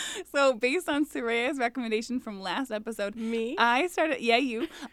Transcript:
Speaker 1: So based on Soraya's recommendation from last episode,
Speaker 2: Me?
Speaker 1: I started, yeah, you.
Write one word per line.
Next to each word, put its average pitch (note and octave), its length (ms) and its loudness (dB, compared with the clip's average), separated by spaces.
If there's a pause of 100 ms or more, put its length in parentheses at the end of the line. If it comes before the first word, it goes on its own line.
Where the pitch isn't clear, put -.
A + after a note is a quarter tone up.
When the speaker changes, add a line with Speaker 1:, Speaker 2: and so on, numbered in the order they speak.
(320)
Speaker 1:
So C#4 220 6
based C4 340 0
on D4+ 160 2
Soraya's B3 540 0
recommendation A#3+ 640 -2
from G3+ 200 -10
last F#3+ 300 -4
episode, G#3+ 460 -6
Speaker 2:
Me? A3+ 420 -2
Speaker 1:
I B3 300 4
started, D#4+ 320 0
yeah, A#3 160 6
you. B3 320 0 (240)